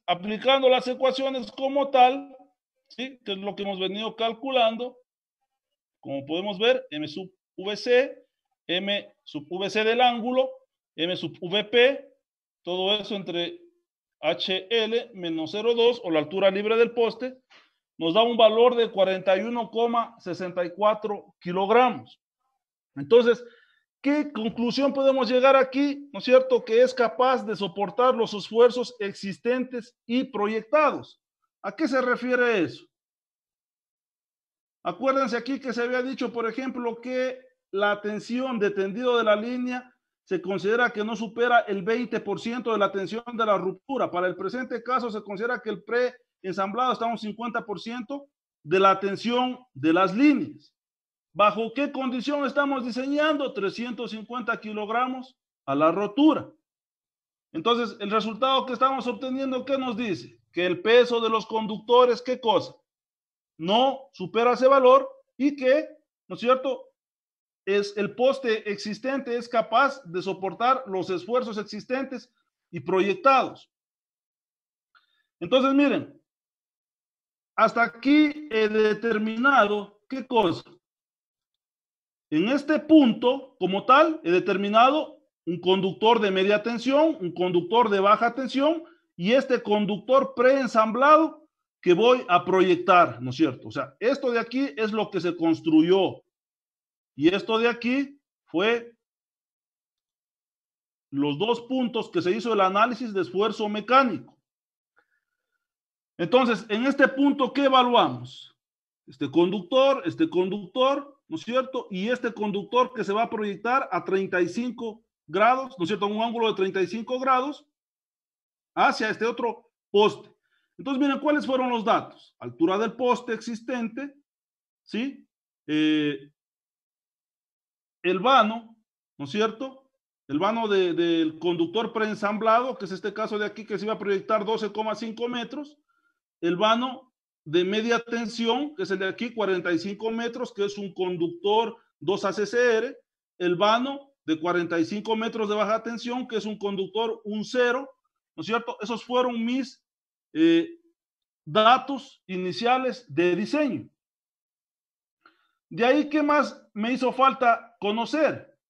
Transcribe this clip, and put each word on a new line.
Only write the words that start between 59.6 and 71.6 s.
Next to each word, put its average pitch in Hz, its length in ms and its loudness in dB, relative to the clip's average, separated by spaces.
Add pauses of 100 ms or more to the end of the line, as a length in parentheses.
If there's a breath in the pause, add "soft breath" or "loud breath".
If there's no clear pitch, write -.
¿qué 269 140 -2
nos 254 180 -6
dice? 196 420 -6 (140)
Que 175 140 -2
el 175 160 -2
peso 233 400 4
de 220 80 0
los 220 160 -2
conductores, 220 760 2
¿qué 254 180 -6
cosa? 214 360 -2 (800)
No 240 560 0
supera 226 400 0
ese 254 140 2
valor 269 400 6 (300)
y 294 180 0
que, 277 320 2 (400)
¿no - 80 -10
es - 60 -14
cierto?, 262 480 0 (760)
es, 202 300 0
el 202 180 -4
poste 247 560 0
existente 240 680 -6
es 233 100 -8
capaz 240 560 0
de 175 180 -6
soportar 196 640 -2
los 185 240 -6
esfuerzos 214 480 -4
existentes 240 760 -8 (380)